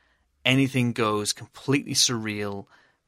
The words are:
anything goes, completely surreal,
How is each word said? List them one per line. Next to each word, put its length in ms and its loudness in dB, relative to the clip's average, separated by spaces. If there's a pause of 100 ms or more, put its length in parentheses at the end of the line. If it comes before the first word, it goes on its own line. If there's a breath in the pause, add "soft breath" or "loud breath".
(460)
anything 460 2
goes, 400 0
completely 640 -4
surreal, 720 -2 (420 soft breath)